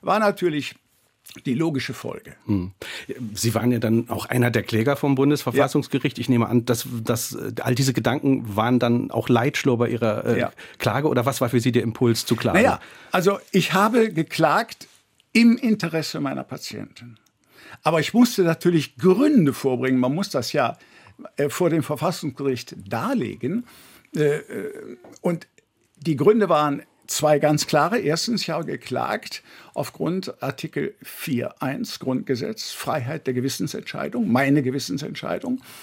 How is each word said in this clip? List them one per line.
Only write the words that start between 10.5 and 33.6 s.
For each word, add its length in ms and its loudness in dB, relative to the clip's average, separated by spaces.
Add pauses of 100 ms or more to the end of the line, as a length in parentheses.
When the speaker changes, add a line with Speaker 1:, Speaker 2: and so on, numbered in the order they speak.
Speaker 2:
Klage, 300 0
oder 180 2
was 160 -2
war 80 0
für 120 2
Sie 100 2
der 100 2
Impuls 460 0
zu 80 2
klagen? 260 0
Speaker 1:
Naja, 180 2 (320)
also 280 2 (120)
ich 220 2
habe 400 4
geklagt 720 0 (460)
im 240 8
Interesse 600 -2
meiner 240 -6
Patienten. 720 -14 (640)
Aber 200 2
ich 120 -4
musste 300 4
natürlich 540 2
Gründe 560 4
vorbringen. 460 0
Man 140 2
muss 160 -4
das 240 -4
ja, 240 0 (600)
äh, 100 0
vor 220 2
dem 140 2
Verfassungsgericht 920 -4 (100)
darlegen. 800 -4 (480)
Äh, 80 -2 (180)
äh, 580 -12 (240)
und 260 -2 (480)
die 220 -2
Gründe 320 4
waren 320 2 (260)
zwei 320 4
ganz 280 4
klare. 320 2
Erstens, 420 -2
ich 80 -6
habe 160 -4
geklagt 760 -6 (300)
aufgrund 680 -6
Artikel 580 -6
vier 600 -6
eins 380 -6
Grundgesetz, 720 -4
Freiheit 560 -6
der 80 -2
Gewissensentscheidung, 960 -4